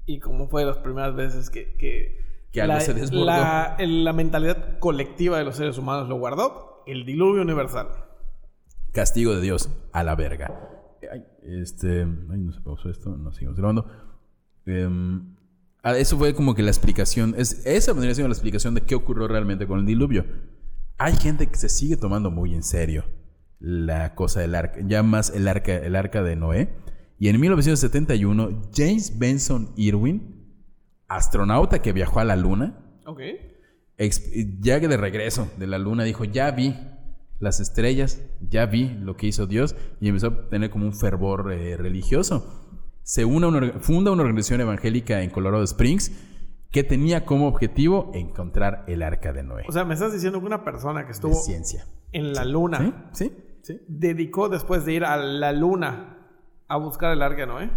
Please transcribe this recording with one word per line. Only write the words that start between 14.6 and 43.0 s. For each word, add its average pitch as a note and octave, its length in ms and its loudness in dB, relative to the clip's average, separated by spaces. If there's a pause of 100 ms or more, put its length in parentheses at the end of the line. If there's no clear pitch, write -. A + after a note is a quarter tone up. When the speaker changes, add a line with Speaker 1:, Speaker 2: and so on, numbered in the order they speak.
Speaker 2:
Em, F2+ 680 -4 (480)
ah, B2 140 0
eso C#3 220 4
fue D3 160 4
como C3+ 200 2
que G#2 80 0
la G#2 80 4
explicación, A2 680 4
es, - 280 -2
esa G#3 260 4
vendría B2 220 2
siendo C3+ 140 0
la A#2+ 60 2
explicación A2 400 0
de A#2 80 4
qué - 120 4
ocurrió A#2 340 2
realmente G2+ 380 0
con F#2+ 140 0
el G2 60 2
diluvio. A2+ 380 2 (720)
Hay D#3+ 160 4
gente D3 340 6
que - 80 2
se - 120 4
sigue D3+ 280 2
tomando G2+ 340 0
muy E2+ 240 0
en E2 80 -2
serio D#2 420 -2 (540)
la D#2+ 560 -2
cosa F#2 260 -2
del E2+ 140 -2
arca, E2+ 300 -4
ya G#2+ 180 2
más A2 280 2
el G2 180 0
arca, F#2+ 260 0
el F2 220 -2
arca G2 260 0
de E2+ 140 0
Noé. D#2+ 380 0 (440)
Y G#2 100 2
en G#2+ 120 6
mil E3 100 6
novecientos D3+ 300 4
setenta C#3+ 340 2
y G#2 100 2
uno, G#2+ 380 2 (120)
James D#3+ 440 2
Benson B2 580 0
Irwin, G#2+ 800 0 (540)
astronauta G2+ 720 4
que A2 100 0
viajó F#2 280 2
a A2+ 40 4
la G#2 120 2
luna, F#2+ 720 -2
Speaker 1:
Ok. C3 140 -16 (800)
Speaker 2:
ex-, G#2 320 0 (300)
ya B2 200 2
que E3 80 2
de C#3 80 4
regreso G#2 640 -2
de F#2+ 80 -6
la F#2+ 120 -2
luna A2 260 0
dijo, A2 200 -2
"Ya A2 260 0
vi C3 240 0 (640)
las G2+ 220 2
estrellas, C3 600 2 (180)
ya A2 260 2
vi A#2 220 2
lo G2 280 -8
que G#2+ 100 -4
hizo G#2 200 0
Dios", A2 300 0 (240)
y G#2 80 0
empezó G#2 200 2
a - 200 0
tener G#2+ 220 -2
como G#2 160 -2
un G#2 80 -4
fervor, G2 580 0
eh, F2 240 -6
religioso. G2 1000 -2 (240)